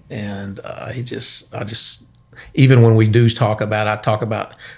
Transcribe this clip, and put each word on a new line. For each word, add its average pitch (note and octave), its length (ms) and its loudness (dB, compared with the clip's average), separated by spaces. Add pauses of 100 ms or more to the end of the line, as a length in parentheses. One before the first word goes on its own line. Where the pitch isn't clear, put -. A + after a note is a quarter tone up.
And, G2+ 540 -10
uh, - 280 -12
he B2 120 -8
just, - 500 -10
I A2 120 -10
just, - 380 -10 (500)
even C3 280 6
when A2+ 140 6
we A2 120 4
do A#2 220 4
talk G#2+ 300 0
about G#2+ 280 -2
it, - 20 0
I G#2+ 80 -2
talk G#2+ 240 -2
about, G#2+ 340 -6 (220)